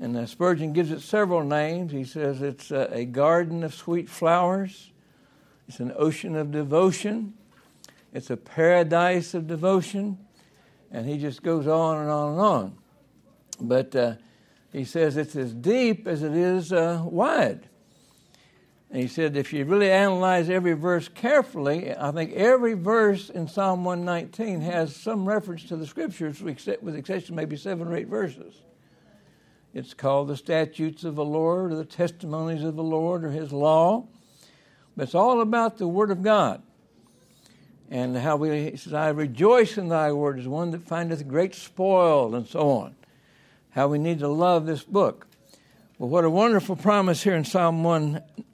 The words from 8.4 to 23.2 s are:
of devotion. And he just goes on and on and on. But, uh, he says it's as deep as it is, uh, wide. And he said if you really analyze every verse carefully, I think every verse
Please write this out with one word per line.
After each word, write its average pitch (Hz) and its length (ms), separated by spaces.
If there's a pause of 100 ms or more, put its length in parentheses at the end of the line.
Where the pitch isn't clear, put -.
of 165 140
devotion. 190 720 (720)
And 123 180
he 147 100
just 143 260
goes 160 240
on 160 300
and 151 120
on 147 220
and 165 80
on. 139 380 (840)
But, 127 340
uh, 120 200 (580)
he 139 120
says 156 320
it's 151 200
as 127 180
deep 214 520
as 160 160
it 156 120
is, 180 360
uh, 170 320
wide. 175 640 (1200)
And 131 100
he 127 80
said 156 260
if 139 200
you 143 100
really 196 260
analyze 185 600
every 180 240
verse 165 340
carefully, 165 880
I 143 140
think 160 240
every 233 400
verse 202 560